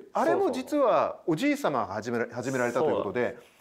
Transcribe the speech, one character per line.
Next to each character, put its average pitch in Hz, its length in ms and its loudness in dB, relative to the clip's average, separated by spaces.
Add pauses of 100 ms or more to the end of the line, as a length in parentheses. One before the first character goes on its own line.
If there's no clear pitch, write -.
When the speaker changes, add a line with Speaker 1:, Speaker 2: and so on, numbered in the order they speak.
(220)
Speaker 1:
う - 20 0
そ 320 80 2
う。 - 20 2
Speaker 2:
あ - 20 2
れ 381 80 0
も 359 60 0
実 254 260 -4
は 175 520 2
お 160 80 2
じ 269 160 0
い 277 40 0
様 143 300 0
が 92 80 -8
始 110 160 -6
め 120 80 0
ら-、 117 140 0
始 120 180 -6
め 131 80 0
ら 123 80 2
れ 123 60 -2
た 127 80 0
と 151 100 2
い - 20 2
う 110 40 0
こ 95 80 -2
と 98 80 -4
で、 123 80 0
Speaker 1:
そ - 0 -
う - 20 2
な 107 80 0
ん - 60 -8
で - 40 -20
す。 - 60 -20 (140)